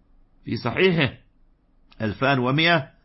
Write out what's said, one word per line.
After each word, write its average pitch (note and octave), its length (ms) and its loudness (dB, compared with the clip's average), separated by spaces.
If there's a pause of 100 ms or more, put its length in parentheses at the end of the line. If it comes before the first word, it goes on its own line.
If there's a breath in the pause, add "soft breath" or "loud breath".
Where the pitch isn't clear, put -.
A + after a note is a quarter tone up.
(460)
في A2+ 120 -6
صحيحه D3+ 560 0 (880)
ألفان B2+ 380 0
ومائة D3 500 0 (160)